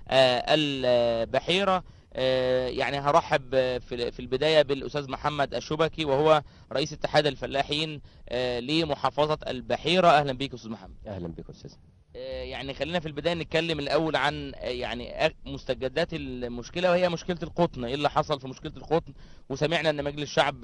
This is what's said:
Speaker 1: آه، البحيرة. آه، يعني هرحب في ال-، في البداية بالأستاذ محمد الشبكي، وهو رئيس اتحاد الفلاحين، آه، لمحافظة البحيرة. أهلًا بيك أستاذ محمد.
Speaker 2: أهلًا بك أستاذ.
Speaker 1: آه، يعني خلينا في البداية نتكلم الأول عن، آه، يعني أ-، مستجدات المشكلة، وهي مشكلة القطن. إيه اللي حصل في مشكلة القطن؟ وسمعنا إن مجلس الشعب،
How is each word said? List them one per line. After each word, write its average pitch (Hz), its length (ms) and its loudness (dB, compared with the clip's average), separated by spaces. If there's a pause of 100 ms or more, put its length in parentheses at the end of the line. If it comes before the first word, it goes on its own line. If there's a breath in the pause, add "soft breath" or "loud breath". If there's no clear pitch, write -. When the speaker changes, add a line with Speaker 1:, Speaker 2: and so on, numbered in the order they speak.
Speaker 1:
آه، 127 400 6
البحيرة. 135 1400 2 (280 soft breath)
آه، 127 560 0
يعني 127 300 -2
هرحب 143 520 2 (280)
في - 160 -10
ال-، 120 180 -4
في - 80 -14
البداية 143 420 4
بالأستاذ 139 480 -4
محمد 143 440 -2
الشبكي، 156 500 -2
وهو 147 380 4 (300 soft breath)
رئيس 147 200 -2
اتحاد 151 340 2
الفلاحين، 139 760 -4 (280 soft breath)
آه، 123 320 -2
لمحافظة 147 800 0 (100)
البحيرة. 131 600 2
أهلًا 143 240 6
بيك 127 220 -6
أستاذ 113 160 -12
محمد. 92 240 -14 (120)
Speaker 2:
أهلًا 90 220 -8
بك 82 220 -12
أستاذ. - 200 -18 (460)
Speaker 1:
آه، 131 260 -10
يعني 131 320 -8
خلينا 165 260 -2
في 160 80 -4
البداية 147 260 -2
نتكلم 160 440 -2
الأول 147 380 2
عن، 143 380 0
آه، - 140 -8
يعني 123 580 -2
أ-، 165 80 -2 (120)
مستجدات 131 640 -4
المشكلة، 127 800 -4
وهي 180 180 4
مشكلة 170 340 -4
القطن. 165 420 0
إيه 120 100 -4
اللي 147 160 2
حصل 147 300 0
في 131 80 -10
مشكلة 143 280 -10
القطن؟ 156 360 -2 (360 soft breath)
وسمعنا 151 420 0
إن 143 140 0
مجلس 147 180 -4
الشعب، 143 420 2